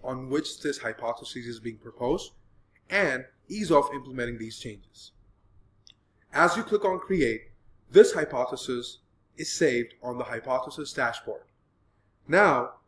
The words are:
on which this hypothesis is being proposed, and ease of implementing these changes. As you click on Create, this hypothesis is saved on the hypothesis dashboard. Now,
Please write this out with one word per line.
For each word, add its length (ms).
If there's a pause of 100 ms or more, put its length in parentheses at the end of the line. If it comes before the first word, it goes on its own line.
on 260
which 320
this 160
hypothesis 680
is 120
being 200
proposed, 540 (540)
and 380 (240)
ease 220
of 240
implementing 420
these 220
changes. 520 (1200)
As 240
you 60
click 240
on 140
Create, 420 (480)
this 240
hypothesis 840 (380)
is 140
saved 520
on 160
the 60
hypothesis 680
dashboard. 520 (840)
Now, 460 (140)